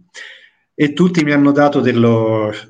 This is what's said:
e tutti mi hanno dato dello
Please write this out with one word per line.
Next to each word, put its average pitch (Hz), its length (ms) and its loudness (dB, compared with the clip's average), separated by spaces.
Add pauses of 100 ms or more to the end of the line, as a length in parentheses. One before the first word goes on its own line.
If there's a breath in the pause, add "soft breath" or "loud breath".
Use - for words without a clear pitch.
(760 loud breath)
e 147 180 -2
tutti 175 300 0
mi 147 100 -2
hanno 143 200 2
dato 147 280 2
dello 113 680 0 (200)